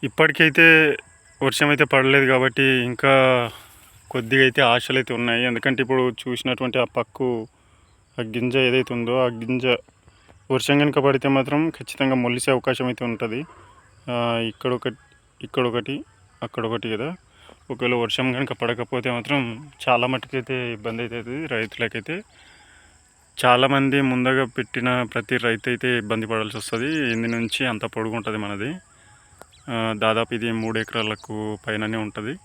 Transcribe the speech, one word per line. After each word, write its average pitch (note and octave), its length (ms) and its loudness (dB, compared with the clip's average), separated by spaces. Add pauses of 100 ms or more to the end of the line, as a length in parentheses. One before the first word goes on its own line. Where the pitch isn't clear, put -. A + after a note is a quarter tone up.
ఇప్పటికైతే D#3 920 6 (460)
వర్షం C#3 260 2
అయితే D3 160 4
పడలేదు C3+ 420 4
కాబట్టి C3 360 2
ఇంకా B2+ 500 2 (1000)
కొద్దిగా C3 320 2
అయితే C3 200 4
ఆశలు B2 340 4
అయితే B2+ 180 -2
ఉన్నాయి. A#2+ 320 0
ఎందుకంటే B2 360 0
ఇప్పుడు B2+ 280 2
చూసినటువంటి B2+ 680 -4
ఆ B2 60 2
పక్కు, A#2+ 640 -4 (720)
ఆ - 20 -2
గింజ A#2+ 340 -2
ఏదైతే B2+ 380 2
ఉందో, A#2+ 300 0
ఆ - 20 2
గింజ A#2+ 400 -2 (840)
వర్షం C3 280 4
కనుక D3 200 2
పడితే C3+ 300 2
మాత్రం C#3 420 0
ఖచ్చితంగా C3+ 440 -2
మొలిసే B2 380 0
అవకాశం B2+ 340 0
అయితే B2+ 180 -4
ఉంటది. A#2 400 -4 (680)
ఆ, A#2 280 0
ఇక్కడొక-, A#2+ 560 -4 (480)
ఇక్కడొకటి, B2 640 -2 (380)
అక్కడొకటి A2+ 540 -4
కదా. C#3+ 200 -6 (540)
ఒకవేళ B2 240 0
వర్షం B2 380 0
కనుక C3 200 -4
పడకపోతే A#2+ 580 -4
మాత్రం B2 600 -4 (180)
చాలా B2 180 4
మట్టుకైతే B2+ 680 -4
ఇబ్బంది A2+ 300 -6
అవుతుంది A#2+ 440 -8
రైతులకైతే. A#2 760 -6 (1200)
చాలామంది C3+ 560 4
ముందుగా C3 440 2
పెట్టిన B2 580 -4
ప్రతి A#2+ 340 -4
రైతు A2+ 320 -2
అయితే B2 300 -2
ఇబ్బంది A2 280 -4
పడాల్సి A2 300 -4
వస్తది. B2+ 560 -4
ఇందు A2+ 140 -2
నుంచి A#2 400 -4
అంత A2+ 180 -4
పొడుగు A2 320 -6
ఉంటది A2 200 -6
మనది. G#2 380 -6 (960)
ఆ, A2+ 260 -2
దాదాపు A2 380 0
ఇది A#2 180 -4
మూడు A2+ 260 -2
ఎకరాలకు G#2+ 880 -6
పైననే G#2+ 300 -4
ఉంటది. A2 480 -8